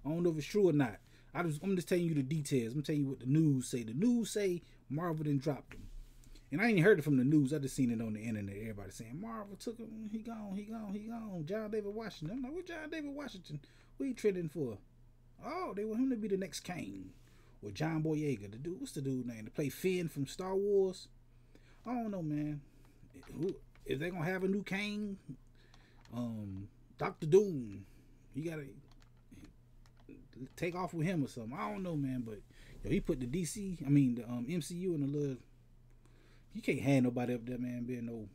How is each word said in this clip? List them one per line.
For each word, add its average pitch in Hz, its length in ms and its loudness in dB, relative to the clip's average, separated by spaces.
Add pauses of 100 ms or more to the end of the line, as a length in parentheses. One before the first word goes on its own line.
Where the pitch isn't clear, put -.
I 135 60 -2
don't 170 140 0
know 175 80 6
if 160 60 -2
it's 143 100 -4
true 202 220 6
or 160 40 6
not. 127 260 4 (320)
I 170 120 -2
just, 151 180 0
I'm 190 140 2
just 175 120 -2
telling 175 180 4
you 165 100 2
the 143 80 4
details. 135 500 0
I'm 147 80 0
telling 147 200 0
you 135 80 2
what 135 100 -6
the 123 80 -6
news 139 400 6
say. 123 160 -2
The 110 100 -6
news 233 380 4
say 190 320 0 (260)
Marvel 156 360 0
done 147 120 4
dropped 135 380 -2
him. - 140 -12 (640)
And 147 80 0
I 226 100 6
ain't 208 100 6
heard 190 180 10
it 147 60 0
from 147 140 6
the 123 60 6
news. 143 300 6
I 156 60 0
just 135 160 -4
seen 127 160 4
it 113 100 0
on 113 120 -2
the 104 80 -6
internet. 104 340 -4
Everybody 101 340 -8
saying, 120 320 -10
"Marvel 214 360 -10
took 226 200 -8
him. 220 340 -10
He 220 80 -4
gone, 214 360 -8
he 208 80 -6
gone, 214 280 -8
he 208 100 -6
gone. 214 440 -6
John 214 240 -4
David 208 240 -2
Washington." 208 440 -6
I'm 277 60 -4
like, 254 100 -6
"What 349 120 -6
John 320 240 -8
David 302 240 -6
Washington? 202 460 -10 (380)
What 277 100 0
he 247 80 -2
trending 180 340 2
for?" 127 300 -4 (680)
Oh, 311 300 -6
they 202 100 -4
want 220 160 -2
him 269 80 4
to 254 60 2
be 214 120 -4
the 196 100 2
next 190 240 -6
Kang. 98 500 -8 (500)
Or - 80 -8
John 156 320 0
Boyega. 147 480 0
The 107 80 -12
dude, 170 220 -6
what's 269 140 -8
the 160 80 -4
dude 131 260 0
name? 113 180 -8
To 104 60 -12
play 147 180 -2
Finn 180 380 0
from 139 180 -2
Star 185 300 -6
Wars? 196 540 2 (760)
I 233 80 -2
don't 233 160 -2
know, 190 140 -2
man. 151 380 -2 (760)
Who, 170 160 0 (320)
if 131 140 0
they 165 100 -2
gonna 180 140 -4
have 185 200 0
a 190 40 2
new 190 160 2
Kang, 208 540 -2 (960)
um, 107 540 -6 (280)
Doctor 147 300 -4
Doom, 143 580 4 (480)
you 156 160 -4
gotta 156 160 -8 (1900)
take 165 180 -2
off 180 200 -4
with 165 120 0
him 170 180 2
or 123 40 0
something. 113 280 -8
I 208 140 -4
don't 202 140 -6
know, 170 140 -2
man, 131 240 -2
but 110 180 -8 (420)
yo, 104 80 -6
he 165 120 4
put 156 180 0
the 123 80 -2
D 170 160 0
C, 190 420 -4
I 131 40 0
mean 139 260 8
the, 120 80 -6
um, 120 260 -4
M 175 120 0
C 175 140 -8
U 175 200 0
in 143 80 0
a 135 40 0
little. 143 300 -2 (1160)
You 220 80 -8
can't 160 180 2
have 131 240 6
nobody 123 320 2
up 113 100 -8
there, 123 140 -4
man, 123 240 -4
being 120 240 -6
no 113 280 -8